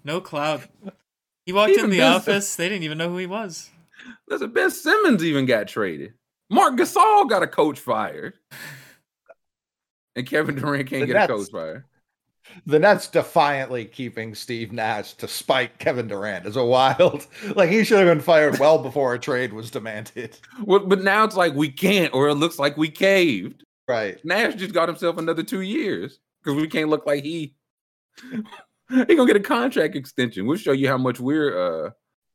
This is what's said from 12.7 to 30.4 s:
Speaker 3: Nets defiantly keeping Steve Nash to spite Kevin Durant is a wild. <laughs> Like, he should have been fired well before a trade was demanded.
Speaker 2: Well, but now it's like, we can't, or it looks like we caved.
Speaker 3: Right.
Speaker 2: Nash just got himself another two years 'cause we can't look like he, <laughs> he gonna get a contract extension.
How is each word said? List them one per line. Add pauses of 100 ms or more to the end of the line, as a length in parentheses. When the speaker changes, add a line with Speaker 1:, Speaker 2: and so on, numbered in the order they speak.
Speaker 3:
Nets
defiantly
keeping
Steve
Nash
to
spite
Kevin
Durant
is
a
wild. (140)
<laughs>
Like,
he
should
have (100)
been
fired
well
before
a
trade
was
demanded. (240)
Speaker 2:
Well,
but
now
it's
like,
we
can't,
or
it
looks
like
we
caved. (240)
Speaker 3:
Right.
Speaker 2:
Nash
just
got
himself
another
two
years (240)
'cause
we
can't
look
like
he, (380)
<laughs>
he
gonna
get
a
contract
extension.